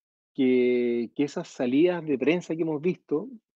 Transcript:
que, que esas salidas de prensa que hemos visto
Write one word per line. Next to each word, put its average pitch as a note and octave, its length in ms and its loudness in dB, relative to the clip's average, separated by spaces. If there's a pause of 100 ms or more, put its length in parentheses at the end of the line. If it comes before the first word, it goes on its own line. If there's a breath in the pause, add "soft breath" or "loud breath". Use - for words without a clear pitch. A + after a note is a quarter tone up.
(340)
que, B2 800 2
que C#3+ 80 0
esas D3 240 -6
salidas D#3 580 0
de D3 120 0
prensa D#3+ 380 0
que D#3+ 80 -6
hemos D#3 180 -4
visto E3+ 480 -4 (260)